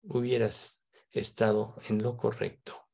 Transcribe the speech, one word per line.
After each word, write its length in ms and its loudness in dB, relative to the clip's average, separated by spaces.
hubiera 420 2
s-, 340 -6
estado 640 2
en 120 2
lo 140 0
correcto 760 -4